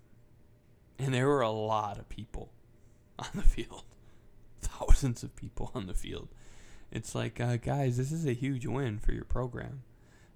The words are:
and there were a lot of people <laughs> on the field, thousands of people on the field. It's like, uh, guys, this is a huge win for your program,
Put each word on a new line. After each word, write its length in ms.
and 160
there 140
were 120
a 100
lot 460
of 120
people 440
<laughs> 320
on 160
the 80
field, 420
thousands 640
of 140
people 380
on 120
the 80
field. 340
It's 240
like, 260
uh, 160
guys, 400
this 140
is 160
a 60
huge 340
win 320
for 140
your 120
program, 600